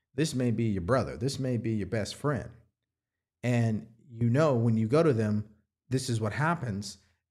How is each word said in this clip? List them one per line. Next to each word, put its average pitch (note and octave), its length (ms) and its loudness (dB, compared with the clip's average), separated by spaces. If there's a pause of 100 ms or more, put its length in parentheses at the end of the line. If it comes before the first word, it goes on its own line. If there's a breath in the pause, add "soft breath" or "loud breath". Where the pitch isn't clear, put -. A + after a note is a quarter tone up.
(160)
This D#3 180 0
may B2 160 0
be A2+ 140 0
your G2 180 0
brother. A#2 340 0
This C3+ 220 -4
may B2+ 200 -2
be A2 120 -4
your G#2+ 160 -2
best G#2 300 -4
friend. C#3 340 -4 (960)
And A#2 420 2 (340)
you A#2 100 2
know, C#3+ 240 4
when A#2 220 2
you A2 100 2
go D3 160 4
to D#3 100 4
them, G#2 320 0 (460)
this B2+ 200 -2
is A2+ 100 0
what G#2+ 120 -2
happens, B2+ 680 -4 (320)